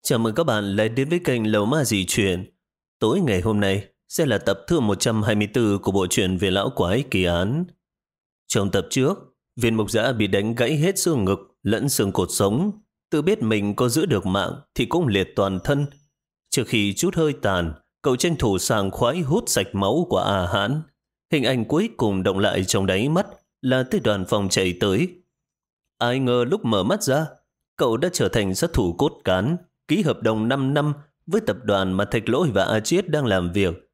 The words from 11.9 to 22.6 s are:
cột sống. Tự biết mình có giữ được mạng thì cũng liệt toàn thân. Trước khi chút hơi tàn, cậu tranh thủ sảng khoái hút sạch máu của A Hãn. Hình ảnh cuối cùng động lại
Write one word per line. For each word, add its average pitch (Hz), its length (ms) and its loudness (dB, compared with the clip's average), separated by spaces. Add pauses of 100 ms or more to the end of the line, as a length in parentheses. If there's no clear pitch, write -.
cột 90 180 0
sống. 123 420 0 (380)
Tự 151 120 0
biết 196 200 0
mình 104 340 0
có 123 120 2
giữ 156 180 0
được 107 200 0
mạng 95 280 0 (200)
thì 131 120 -2
cũng 165 220 0
liệt 98 280 2
toàn 95 280 0
thân. 143 220 0 (640)
Trước 123 160 0
khi 101 280 2
chút 185 200 0
hơi 156 180 2
tàn, 90 400 -2 (300)
cậu 127 140 2
tranh 165 200 0
thủ 101 220 0
sảng 101 320 0
khoái 127 300 0
hút 170 260 0
sạch 101 260 -2
máu 104 380 0
của 95 80 2
A 92 280 0
Hãn. 110 360 -2 (500)
Hình 143 120 0
ảnh 120 200 0
cuối 196 320 0
cùng 98 260 0
động 95 160 0
lại 95 260 2